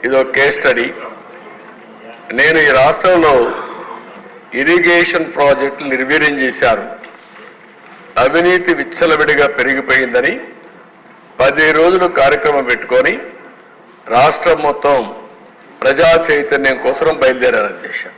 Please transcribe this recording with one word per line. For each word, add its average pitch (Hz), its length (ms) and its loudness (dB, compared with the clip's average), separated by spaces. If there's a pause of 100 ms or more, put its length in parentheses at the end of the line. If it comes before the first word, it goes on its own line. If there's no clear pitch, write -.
ఇది 131 140 0
ఒక 131 160 0
కేస్ 143 240 0
స్టడీ. 123 260 0 (1500)
నేను 160 280 2
ఈ - 100 4
రాష్ట్రంలో 160 560 4 (1300)
ఇరిగేషన్ 170 760 2
ప్రాజెక్టులు 139 580 0
నిర్వీర్యం 143 500 0
చేశారు, 117 420 -2 (1400)
అవినీతి 175 560 0
విచ్చలవిడిగా 151 680 0 (100)
పెరిగిపోయిందని 131 760 -2 (1080)
పది 135 240 2 (140)
రోజులు 180 300 2 (120)
కార్యక్రమం 143 500 2
పెట్టుకొని 123 420 0 (1040)
రాష్ట్రం 156 520 2
మొత్తం 143 300 0 (840)
ప్రజా 151 260 2 (180)
చైతన్యం 139 480 0 (120)
కోసం 147 200 -2 (140)
బయలుదేరారు 123 540 0
అధ్యక్ష. - 280 -12 (140)